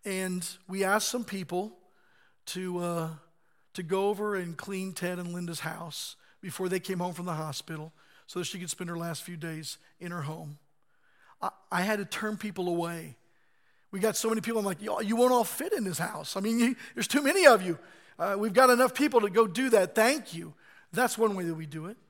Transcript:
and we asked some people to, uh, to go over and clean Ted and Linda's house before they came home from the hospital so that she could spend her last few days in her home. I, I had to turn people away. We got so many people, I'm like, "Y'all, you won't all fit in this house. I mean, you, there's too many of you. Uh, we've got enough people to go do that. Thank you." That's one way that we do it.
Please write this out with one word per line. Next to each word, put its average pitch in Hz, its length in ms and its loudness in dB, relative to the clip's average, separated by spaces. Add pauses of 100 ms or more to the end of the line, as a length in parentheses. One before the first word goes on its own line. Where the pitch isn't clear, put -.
and 185 420 -2 (220)
we 190 160 0
asked 208 240 4
some 247 160 -4
people 190 520 -6 (720)
to, 180 320 -4
uh, 170 300 -2 (640)
to 185 80 -8
go 190 280 0
over 208 260 -2
and 175 200 -6
clean 190 360 -6
Ted 180 260 -4
and 175 160 -6
Linda's 170 240 -6
house 165 560 -10 (260)
before 185 280 -6
they 185 100 0
came 185 220 -4
home 180 140 -4
from 175 120 -8
the 175 80 -4
hospital 156 580 -8 (360)
so - 100 -8
that 180 60 -4
she 185 160 -8
could 175 100 -8
spend 180 200 -8
her 170 60 -6
last 170 280 -6
few 175 120 -12
days 160 420 -10 (200)
in 175 140 -10
her 175 100 -6
home. 151 360 -10 (840)
I, 190 80 -2 (220)
I 170 100 2
had 208 160 0
to 202 60 -4
turn 214 320 -6
people 185 320 -4
away. 170 480 -4 (760)
We 196 80 -6
got 208 180 2
so 220 120 0
many 226 120 2
people, 220 200 -2
I'm 202 40 -2
like, 190 160 -2
"Y'all, - 220 -4
you 220 140 0
won't 247 160 6
all 240 100 6
fit 330 300 -2
in 320 100 0
this 185 160 -2
house. 160 380 -4
I 196 40 -2
mean, 226 200 0
you, 240 160 4 (180)
there's 233 140 -4
too 285 140 4
many 320 260 8
of 220 120 10
you. 180 160 -2 (440)
Uh, 196 180 0
we've 208 140 0
got 254 180 8
enough 247 240 6
people 269 280 4
to 208 80 0
go 214 180 4
do 240 220 -2
that. 196 260 4
Thank 240 360 2
you." 165 220 -12 (380)
That's 247 260 0
one 214 160 2
way 185 80 -4
that 170 120 -2
we 160 120 -8
do 156 200 -10
it. 214 100 -12 (140)